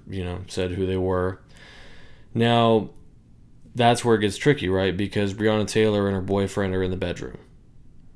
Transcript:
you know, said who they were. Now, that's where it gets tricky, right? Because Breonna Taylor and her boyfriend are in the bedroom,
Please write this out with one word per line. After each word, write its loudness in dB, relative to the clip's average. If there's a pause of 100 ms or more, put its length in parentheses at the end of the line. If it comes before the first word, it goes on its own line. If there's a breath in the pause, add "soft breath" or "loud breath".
you -8
know, -8
said -4
who -2
they -2
were. -2 (920 loud breath)
Now, 4 (840)
that's 2
where 4
it 0
gets 0
tricky, 2
right? 0
Because -2
Breonna 0
Taylor 2
and 0
her -2
boyfriend -2
are 0
in -2
the -4
bedroom, -8 (800)